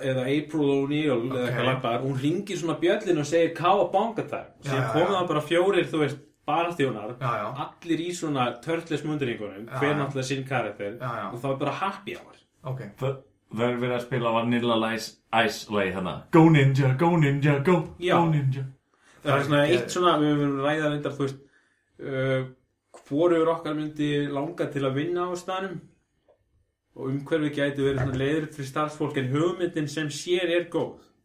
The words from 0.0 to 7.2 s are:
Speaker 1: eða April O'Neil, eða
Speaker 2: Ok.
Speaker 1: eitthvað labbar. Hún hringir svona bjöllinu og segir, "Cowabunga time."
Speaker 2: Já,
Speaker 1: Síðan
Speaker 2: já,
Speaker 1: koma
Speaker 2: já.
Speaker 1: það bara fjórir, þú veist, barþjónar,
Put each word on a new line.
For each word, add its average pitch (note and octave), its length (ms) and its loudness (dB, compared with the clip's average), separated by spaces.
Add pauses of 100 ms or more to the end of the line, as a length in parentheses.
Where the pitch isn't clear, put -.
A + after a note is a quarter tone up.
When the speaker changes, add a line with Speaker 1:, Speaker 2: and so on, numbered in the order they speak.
Speaker 1:
eða C3 240 -2
April D3 460 0
O'Neil, C#3+ 380 0
eða B2+ 260 -2
Speaker 2:
Ok. B2 100 -2
Speaker 1:
eitthvað B2+ 200 0
labbar. B2 340 0
Hún C3+ 180 -2
hringir F3+ 400 -2
svona D#3+ 220 -2
bjöllinu F#3 380 2
og C#3+ 60 -2
segir, E3 300 2
"Cowabunga F#3+ 720 2
time." - 220 -10 (140)
Speaker 2:
Já, C#3 40 -8
Speaker 1:
Síðan C3+ 160 0
Speaker 2:
já, A2+ 80 -2
Speaker 1:
koma D#3 140 4
Speaker 2:
já. G3+ 100 0
Speaker 1:
það F3+ 120 0
bara D3+ 140 0
fjórir, F3 460 2
þú D#3+ 120 -2
veist, C#3 180 0 (300)
barþjónar, C#3+ 760 -2